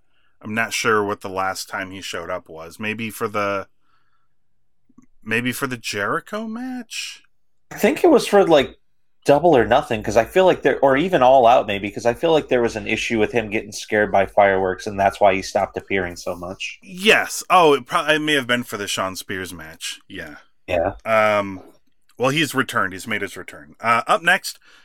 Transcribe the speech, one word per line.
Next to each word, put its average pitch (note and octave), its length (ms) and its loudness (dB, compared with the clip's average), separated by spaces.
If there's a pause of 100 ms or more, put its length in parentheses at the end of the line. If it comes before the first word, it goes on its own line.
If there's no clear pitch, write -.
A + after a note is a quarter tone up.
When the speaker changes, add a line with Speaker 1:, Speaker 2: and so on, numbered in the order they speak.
(420)
Speaker 1:
I'm G#2+ 120 -10
not A2 200 -4
sure A2 300 0
what G2+ 180 -6
the G2+ 80 -10
last F#2+ 380 -6
time F#2+ 240 -10
he F#2+ 100 -14
showed E2+ 280 -10
up F2+ 180 -10
was. D#2+ 300 -18
Maybe A2 320 -8
for A2+ 180 -6
the, G2+ 400 -4 (1500)
maybe A#2+ 300 -4
for C#3 140 -6
the B2+ 100 -8
Jericho C3 680 -6
match? B3 760 -12 (480)
Speaker 2:
I - 80 -16
think C4 260 2
it F4+ 40 6
was C4+ 180 6
for, G3 200 6
like, D3+ 300 4 (480)
Double D3 320 6
or A#2 80 6
Nothing, A2+ 380 0
'cause G#2 140 -2
I A2+ 80 6
feel F#3 220 2
like E3+ 160 2
there, - 180 2
or C3+ 160 4
even E3+ 260 2
All B2+ 240 8
Out A#2 220 4
maybe, G2+ 220 -4
'cause G#2+ 160 -8
I A#2+ 60 2
feel E3 200 -2
like D3+ 160 2
there B2+ 120 2
was A#2 140 -2
an G#2 140 -8
issue A2 320 -2
with G#2 100 2
him A2 200 -2
getting G#2 200 -6
scared G#2 400 -2
by G2 160 2
fireworks, F#2+ 640 2
and G2 100 -8
that's G2 220 0
why G2+ 140 6
he F#2+ 80 -4
stopped - 340 -4
appearing F2+ 400 -6
so - 180 -10
much. F2 480 -14
Speaker 1:
Yes. - 680 0
Oh, E3 260 6
it B2 120 -2
pro-, E3 220 -2
it D#3 120 2
may D3+ 140 -2
have B2+ 140 -2
been B2 160 -2
for - 120 -12
the G2+ 120 -8
Shawn F#2+ 260 -4
Spears F#2 400 -10
match. D#2+ 540 -14
Yeah. E2+ 280 -16 (300)
Speaker 2:
Yeah. F2+ 280 -4 (100)
Speaker 1:
Um, G#2 580 0 (560)
well, B2+ 120 0
he's D3 220 -2
returned. A2+ 420 -4
He's F2+ 120 -14
made G#2+ 160 -6
his F#2+ 140 -8
return. D#2+ 440 -18
Uh, A#2 280 0
up D#3+ 140 0
next, F3+ 360 -2 (260)